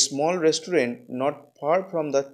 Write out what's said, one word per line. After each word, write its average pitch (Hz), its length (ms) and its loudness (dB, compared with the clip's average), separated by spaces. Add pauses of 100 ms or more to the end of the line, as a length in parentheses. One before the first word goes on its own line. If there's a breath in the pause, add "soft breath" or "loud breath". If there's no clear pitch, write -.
small 151 300 0 (120)
restaurant 156 460 2 (280)
not 135 140 0 (240)
far 151 180 2 (140)
from 165 140 -2 (100)
the 139 80 2 (100)